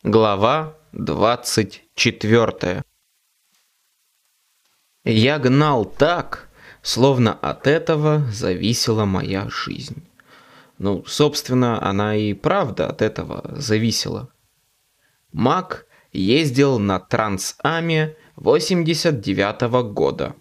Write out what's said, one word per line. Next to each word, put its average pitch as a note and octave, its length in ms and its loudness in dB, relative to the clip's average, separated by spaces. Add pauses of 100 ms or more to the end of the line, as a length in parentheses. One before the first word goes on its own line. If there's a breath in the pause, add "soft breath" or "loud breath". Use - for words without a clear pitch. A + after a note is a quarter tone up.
Глава A2 720 2 (140)
двадцать G2+ 920 -2 (120)
четвёртая. A2 880 0 (2250)
Я B2 360 2
гнал C3+ 460 2
так, - 640 -2 (340 loud breath)
словно B2 500 4
от - 320 -6
этого D3+ 540 2 (120)
зависела G#2+ 760 -2
моя G2 440 -2
жизнь. - 580 -10 (720 soft breath)
Ну, F#2+ 280 -2
собственно, B2+ 800 0
она G#2 320 0
и G#2+ 180 0
правда D3+ 540 -2
от - 140 -6
этого - 420 -4 (120)
зависела. A2+ 760 -2 (1000)
Мак - 560 -2 (240 soft breath)
ездил C3+ 680 2
на G2 220 0
Трансаме D#3 1160 -2 (200 loud breath)
восемьдесят D#3+ 840 0
девятого G#2+ 640 0
года. D2+ 600 -2